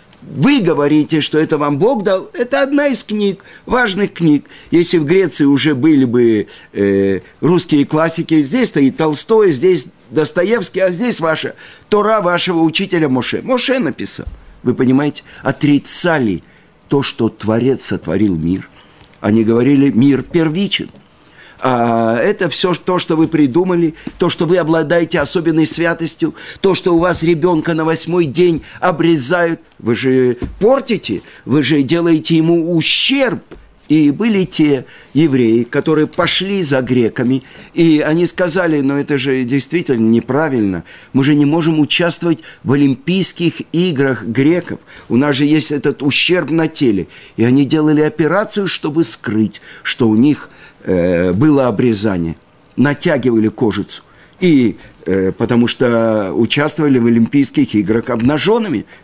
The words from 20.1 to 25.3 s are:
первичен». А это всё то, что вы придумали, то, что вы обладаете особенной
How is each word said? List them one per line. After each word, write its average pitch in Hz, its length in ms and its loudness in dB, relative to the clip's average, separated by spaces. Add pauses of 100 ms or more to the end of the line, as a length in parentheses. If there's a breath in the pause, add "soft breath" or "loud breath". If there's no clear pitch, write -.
первичен». 165 680 -4 (720 loud breath)
А 117 560 0
это 185 300 -2
всё 180 240 -2
то, 180 260 -2
что 160 180 -2
вы 160 120 2
придумали, 165 680 0 (240 loud breath)
то, 170 120 0
что 165 160 -2
вы 180 100 2
обладаете 165 640 0
особенной 160 460 0